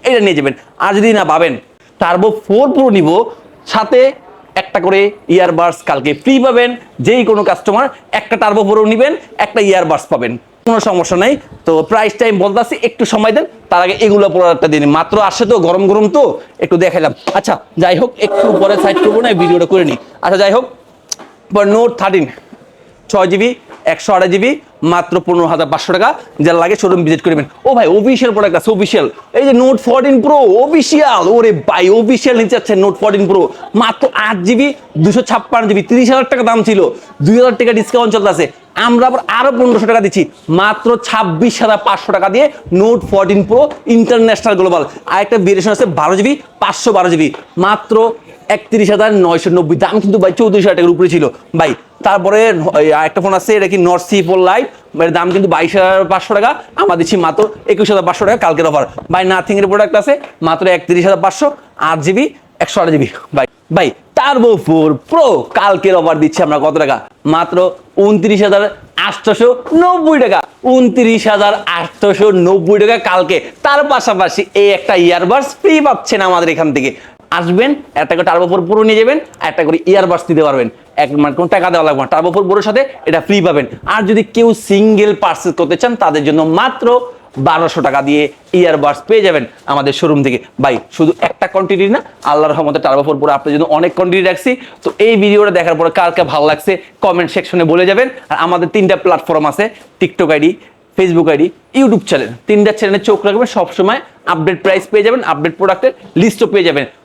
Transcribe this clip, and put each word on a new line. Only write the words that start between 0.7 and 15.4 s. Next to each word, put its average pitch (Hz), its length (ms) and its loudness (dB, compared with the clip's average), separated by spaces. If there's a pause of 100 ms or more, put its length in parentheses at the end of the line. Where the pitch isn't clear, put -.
আর 196 120 0
যদি 214 200 2
না 196 140 0
ভাবেন 160 220 0 (480)
Turbo 180 280 0 (160)
four 240 300 2
Pro 269 100 2 (120)
নিব, 156 120 2 (640)
সাথে 220 260 0 (600)
একটা - 240 -4
করে 190 140 2 (340)
ইয়ারবাডস 170 440 0 (120)
কালকে 143 220 -2 (120)
ফ্রি 269 120 2 (100)
পাবেন। 240 240 2 (360)
যেই 240 240 2
কোনো 214 200 2
কাস্টমার 208 360 -2 (340)
একটা - 240 -4
Turbo 208 240 0
four 214 100 2 (160)
নিবেন, 254 180 2 (340)
একটা - 140 -6 (100)
ইয়ারবাডস 165 440 0
পাবেন, 120 200 -4 (340)
কোনো 226 120 0 (100)
সমস্যা 180 340 -2
নাই। 254 100 2 (340)
তো 165 40 0 (200)
প্রাইসটা 214 360 0
আমি 214 160 2
বলতাছি, 208 320 -2 (120)
একটু 233 160 -2 (100)
সময় 220 220 0
দেন, 320 100 0 (260)
তার 175 140 2
আগে 185 100 -2 (100)
এগুলো 202 200 2 (100)
প্রোডাক্টটা 175 360 2
দিয়ে 151 120 0
নিন। 143 160 2
মাত্র 165 160 -2 (140)
আসে 240 220 -4